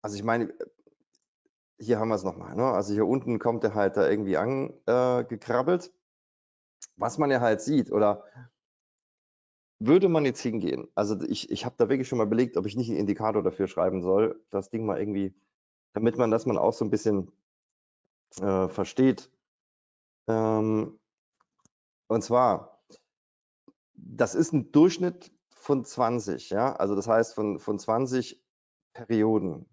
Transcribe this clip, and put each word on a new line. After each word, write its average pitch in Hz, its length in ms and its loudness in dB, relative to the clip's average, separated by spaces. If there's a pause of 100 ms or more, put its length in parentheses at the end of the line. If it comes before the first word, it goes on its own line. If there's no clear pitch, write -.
also 104 120 -6
ich 101 80 -10
meine, 117 300 -2 (1300)
hier 110 200 0
haben 110 100 0
wir 107 60 2
es 92 80 -4
nochmal, 87 320 -8
ne? 117 100 0
Also 104 280 0
hier 107 140 2
unten 123 320 -2
kommt 117 240 0
er 104 100 0
halt 101 240 2
da 90 100 4
irgendwie 98 300 0
an, 135 340 -2 (140)
äh, 123 380 2
gekrabbelt. 127 680 -2 (1040)
Was - 220 -6
man 147 140 2
ja 123 100 2
halt 110 200 2
sieht, 139 300 0
oder 104 320 2 (1600)
würde 175 300 4
man 156 160 4
jetzt 123 160 -2
hingehen, 87 540 -4
also 104 260 -2
ich, - 300 -6
ich 113 140 -6
habe 123 120 -8
da 110 120 2
wirklich 131 180 0
schon 127 100 -4
mal 110 80 2
überlegt, 117 320 0
ob 95 80 -2
ich 104 100 -6
nicht 117 140 -4
einen 85 100 -2
Indikator 104 440 0
dafür 92 240 0
schreiben 92 340 -2
soll, 95 480 0
das 98 200 -6
Ding 113 160 -6
mal 92 140 -2
irgendwie, 98 360 -4 (580)
damit 110 240 0
man, 117 140 2
dass 117 160 0
man 110 100 0
auch 113 160 2
so - 120 -4
ein 101 40 -4
bisschen, 104 420 0 (1080)
äh, 95 280 2
versteht. 123 640 0 (960)
Ähm, 110 720 -2 (1080)
und 110 160 0
zwar, 120 580 0 (1120)
das - 400 -4
ist - 200 0
ein 139 180 0
Durchschnitt 175 600 4 (180)
von - 360 -2
zwanzig, 113 640 -2
ja, 110 260 0
also 101 200 0
das 98 120 -2
heißt 113 280 2
von, 104 240 -4
von 104 180 -6
zwanzig 123 680 -4 (500)
Perioden. 107 800 0